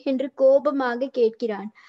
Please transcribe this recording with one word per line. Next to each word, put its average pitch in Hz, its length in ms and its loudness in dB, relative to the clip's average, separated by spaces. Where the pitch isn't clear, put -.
என்று 269 300 -4
கோபமாக 269 800 2
கேட்கிறான். 220 540 -2